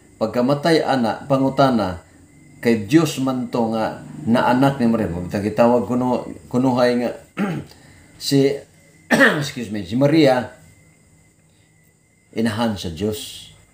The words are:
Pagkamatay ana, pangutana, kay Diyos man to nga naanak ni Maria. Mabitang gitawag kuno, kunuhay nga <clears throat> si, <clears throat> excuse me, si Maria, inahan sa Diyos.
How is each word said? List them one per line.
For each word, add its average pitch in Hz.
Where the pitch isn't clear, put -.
Pagkamatay 135
ana, 117
pangutana, 131
kay 113
Diyos 151
man 127
to 113
nga 110
naanak 127
ni 117
Maria. 110
Mabitang 90
gitawag 117
kuno, 123
kunuhay 123
nga 117
<clears throat> 190
si, 139
<clears throat> 226
excuse 120
me, 104
si 98
Maria, 135
inahan 113
sa 92
Diyos. 101